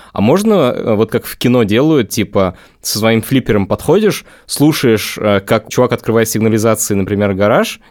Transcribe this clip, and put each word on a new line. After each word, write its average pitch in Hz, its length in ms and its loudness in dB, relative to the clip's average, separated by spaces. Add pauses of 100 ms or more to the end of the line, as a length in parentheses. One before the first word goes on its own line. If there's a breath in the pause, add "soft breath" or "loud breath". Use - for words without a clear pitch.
(120 loud breath)
А - 80 -4
можно, 190 340 2
э, 123 400 0
вот 107 160 0
как 113 140 -4
в - 120 -12
кино 123 260 2
делают, 120 460 2
типа, 95 480 -2 (260 soft breath)
со - 160 -6
своим 113 240 2
флиппером 107 440 0
подходишь, 170 580 0 (220 loud breath)
слушаешь, 139 760 0
э, 101 200 0
как 107 300 -2
чувак 123 220 0
открывает 113 360 0
сигнализации, 110 640 0
например, 101 400 0
гараж 117 460 0 (100)